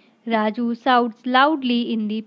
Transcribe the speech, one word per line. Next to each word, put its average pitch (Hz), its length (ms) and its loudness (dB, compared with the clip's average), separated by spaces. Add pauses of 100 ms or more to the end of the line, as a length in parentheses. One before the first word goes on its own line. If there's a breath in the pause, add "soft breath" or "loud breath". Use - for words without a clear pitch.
(280 soft breath)
राजू 226 480 -2
shouts 240 520 0
loudly 254 720 2
in 214 140 -4
the 220 160 -6